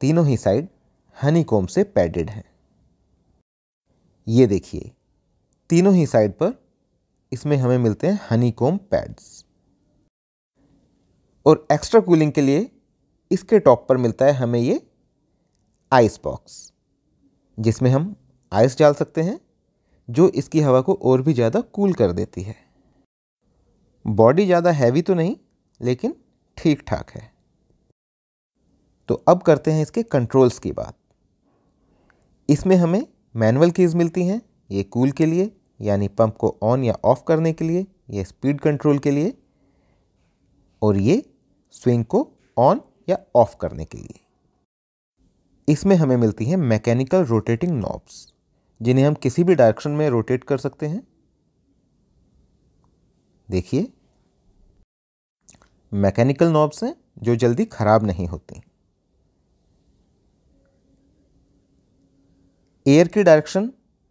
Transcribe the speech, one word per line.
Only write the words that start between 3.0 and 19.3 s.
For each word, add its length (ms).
ये 200
देखिए, 440
तीनों 260
ही 100
साइड 280
पर 200
इसमें 260
हमें 200
मिलते 300
हैं 160
हनीकॉम्ब 560
पैड्स। 540
और 260
एक्स्ट्रा 300
कूलिंग 300
के 100
लिए 280
इसके 280
टॉप 300
पर 80
मिलता 280
है 80
हमें 260
ये 220
आइस 320
बॉक्स, 500
जिसमें 340
हम 240
आइस 280
डाल 140
सकते 280
हैं, 180